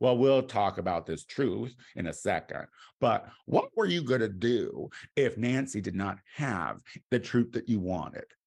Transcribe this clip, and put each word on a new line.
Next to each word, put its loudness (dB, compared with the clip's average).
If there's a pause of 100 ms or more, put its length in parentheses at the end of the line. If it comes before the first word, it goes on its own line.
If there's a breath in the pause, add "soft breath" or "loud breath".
well, 4
we'll 6
talk 0
about -2
this -6
truth -2 (220 soft breath)
in -4
a -4
second. -4 (320 soft breath)
But 2 (200 loud breath)
what 2
were 2
you 2
gonna 2
do 0 (280 loud breath)
if 2
Nancy 0
did -4
not -2 (180)
have -4 (300 loud breath)
the 2
truth 2
that -6
you 2
wanted?" -4 (220)